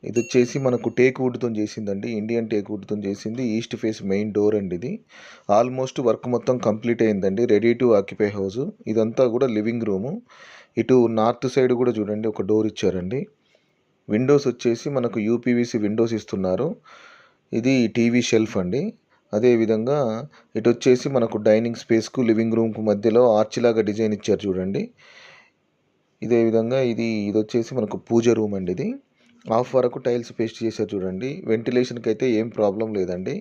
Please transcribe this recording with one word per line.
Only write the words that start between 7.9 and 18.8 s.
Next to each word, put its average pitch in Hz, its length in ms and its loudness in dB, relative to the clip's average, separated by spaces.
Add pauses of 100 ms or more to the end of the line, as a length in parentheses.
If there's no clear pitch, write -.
occupy 101 380 2
house. 98 300 -6 (280)
ఇదంతా 110 400 0
కూడా 127 200 0
లివింగ్ 113 380 -2
రూమ్. 101 220 -2 (680)
ఇటు 117 200 4 (140)
నార్త్ 113 380 0
సైడ్ 127 240 2
కూడా 123 180 2
చూడండి, 107 360 -4
ఒక 104 160 -4
డోర్ 107 240 2
ఇచ్చారండి. 95 540 -2 (840)
విండోస్ 131 400 2
వచ్చేసి 120 420 0
మనకు 120 300 -2
యూపీవీసీ 120 600 0
విండోస్ 113 340 0
ఇస్తున్నారు. 101 560 -2 (800)
ఇది 120 240 2 (120)
టీవీ 117 340 2
షెల్ఫ్ 110 360 0
అండి. 95 260 -2 (500)